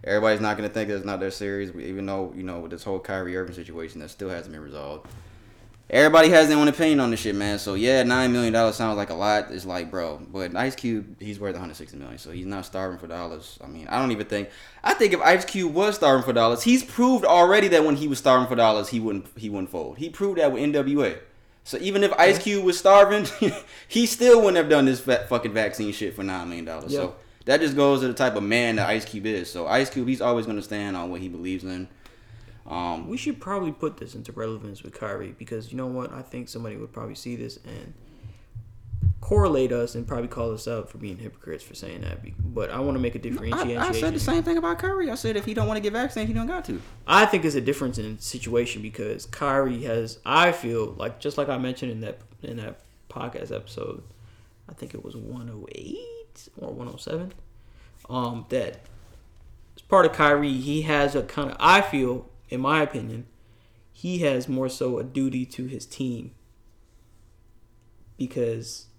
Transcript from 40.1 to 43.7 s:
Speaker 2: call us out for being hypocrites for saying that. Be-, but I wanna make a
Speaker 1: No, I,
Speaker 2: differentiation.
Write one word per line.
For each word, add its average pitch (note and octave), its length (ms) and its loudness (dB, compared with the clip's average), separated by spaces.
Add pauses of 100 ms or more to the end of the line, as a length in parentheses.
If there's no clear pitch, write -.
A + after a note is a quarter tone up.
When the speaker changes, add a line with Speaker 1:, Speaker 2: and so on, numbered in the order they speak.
Speaker 2:
call A#2 260 -6
us A2 140 -10
out A#2 220 -8
for - 80 -18
being F#2+ 200 -10
hypocrites G2 460 -14
for - 120 -20
saying - 260 -14
that. E2 220 -10
Be-, - 160 -14
but A2+ 300 -4
I B2 100 -8
wanna C3+ 200 -2
make A#2+ 160 -2
a A2 40 -8
Speaker 1:
No, - 80 -12
I, A#2 40 -6
Speaker 2:
differentiation. A#3+ 500 -4